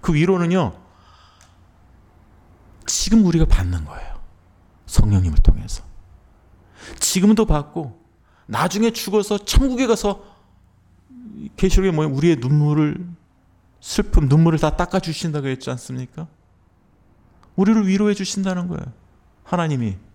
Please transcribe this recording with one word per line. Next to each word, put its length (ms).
그 100
위로는요, 600
지금 400
우리가 220
받는 400
거예요. 340
성령님을 520
통해서. 460
지금도 480
받고 540
나중에 440
죽어서 480
천국에 480
가서 380
계시록에 360
뭐예요? 200
우리의 240
눈물을, 720
슬픔, 480
눈물을 300
다 180
닦아주신다 640
그랬지 300
않습니까? 560
우리를 300
위로해 280
주신다는 540
거예요, 160
하나님이. 520